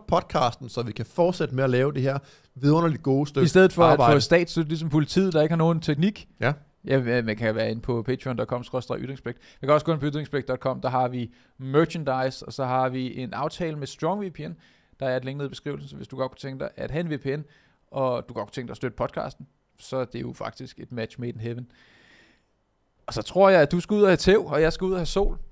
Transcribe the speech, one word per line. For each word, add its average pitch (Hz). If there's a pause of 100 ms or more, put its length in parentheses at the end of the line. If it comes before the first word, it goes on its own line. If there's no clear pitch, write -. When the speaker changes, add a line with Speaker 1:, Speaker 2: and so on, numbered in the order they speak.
Speaker 1:
podcasten, 131
så 120
vi 113
kan -
fortsætte 170
med 135
at 135
lave 131
det 139
her 135 (380)
vidunderligt 151
gode 139
stykke 139
Speaker 2:
I -
stedet 185
for 170
at 160
Speaker 1:
arbejde? 139
Speaker 2:
få 139
statsstøtte, 170
ligesom 160
politiet, 160
der 156
ikke 151
har 170
nogen 160
teknik. 160 (120)
Speaker 1:
Ja. 123 (340)
Speaker 2:
Ja, 123
man 110
kan 110
være 113
inde 113
på 117
patreon 127
dot 117
com 123
skråstreg 127
ytringspligt. 127 (240)
Man 135
kan 147
også 151
gå 165
ind 156
på 135
ytringspligt 143
dot 127
com, 127
der 131
har 127
vi 123 (240)
merchandise, 135
og 127
så 135
har 127
vi 127
en 127
aftale 151
med 139
Strong 196
V 180
P -
N. 156 (480)
Der 135
er 127
et 127
link 135
ned 143
i 135
beskrivelsen, 143
så 143
hvis 135
du 131
godt 131
kunne -
tænke 135
dig -
at -
have 147
en 175
V 147
P -
N, 143 (480)
og 127
du 120
godt 107
kunne -
tænke 123
dig 123
at 113
støtte 120
podcasten, - (320)
så 131
det -
er -
jo 123
faktisk -
et -
match 117
made 120
in 113
heaven. 117 (1400)
Og -
så 110
tror 190
jeg, 180
at 143
du 175
skal 208
ud 208
og 196
have 175
tæv, -
og 151
jeg 160
skal -
ud 185
og 185
have 165
sol. - (120)